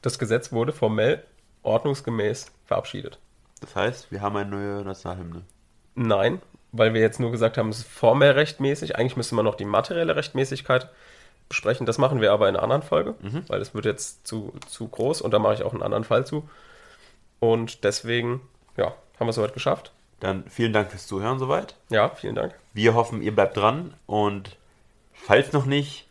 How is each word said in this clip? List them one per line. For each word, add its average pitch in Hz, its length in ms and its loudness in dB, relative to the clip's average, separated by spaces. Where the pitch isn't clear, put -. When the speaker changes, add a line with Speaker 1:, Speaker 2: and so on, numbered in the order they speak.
Speaker 1:
Das 127 180 -4
Gesetz 117 320 -2
wurde 117 220 0
formell 110 500 2
ordnungsgemäß 113 880 -2
verabschiedet. - 540 -6
Speaker 2:
Das - 140 -18
heißt, 113 360 -4
wir 98 100 -8
haben 101 140 -4
eine 101 140 -4
neue 101 340 -6
Nationalhymne? 90 600 -12
Speaker 1:
Nein, 113 460 2
weil 110 220 4
wir 110 80 4
jetzt 110 180 2
nur 120 120 0
gesagt 113 260 2
haben, 110 120 0
es 110 100 -6
ist - 80 -14
formell 139 440 6
rechtmäßig. 139 680 0
Eigentlich 123 200 0
müsste 120 180 -4
man 110 100 2
noch 104 100 2
die 104 100 -8
materielle 160 500 0
Rechtmäßigkeit 131 720 -2
besprechen. - 360 -2
Das 113 120 0
machen 131 240 2
wir 104 100 6
aber 104 160 4
in 95 80 2
einer - 80 0
anderen 135 200 2
Folge, - 380 0
Speaker 2:
Mhm. 131 260 -6
Speaker 1:
weil 98 120 -4
das - 160 -10
wird 104 100 -6
jetzt - 400 -6
zu, 107 280 -8
zu - 200 -12
groß 127 340 -2
und 110 120 -2
da 107 60 4
mache 107 160 4
ich - 80 -6
auch - 100 -4
einen - 100 -6
anderen 110 220 -2
Fall 123 200 2
zu. 151 220 -8
Und 113 440 0
deswegen, 120 580 -2
ja, 92 80 2
haben 113 80 0
wir - 20 0
es 110 60 -2
soweit 107 180 -2
geschafft. - 380 -4
Speaker 2:
Dann 95 280 -4
vielen 117 260 0
Dank 104 180 2
fürs - 160 -16
Zuhören 110 320 -4
soweit. 147 360 -4
Speaker 1:
Ja, 113 200 2
vielen - 260 -8
Dank. - 180 -4
Speaker 2:
Wir 110 200 4
hoffen, 113 280 0
ihr 104 120 -2
bleibt 101 240 4
dran 123 360 0
und 101 500 -2
falls - 380 4
noch 139 140 2
nicht 143 460 -2